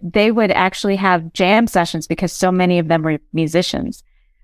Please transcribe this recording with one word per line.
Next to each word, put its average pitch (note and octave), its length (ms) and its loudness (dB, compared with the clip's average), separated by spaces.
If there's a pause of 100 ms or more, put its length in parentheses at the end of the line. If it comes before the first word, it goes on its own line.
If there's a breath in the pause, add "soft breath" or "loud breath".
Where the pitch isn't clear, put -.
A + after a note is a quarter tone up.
they G#3 300 2
would G#3+ 180 2
actually F#3+ 460 0
have F3+ 380 0
jam G#3 340 2
sessions E3+ 400 -2
because E3+ 240 -4
so F#3 200 0
many F3+ 280 2
of D#3+ 80 -2
them D#3+ 160 0
were D#3 160 -2 (120)
musicians. D#3+ 720 -2 (420)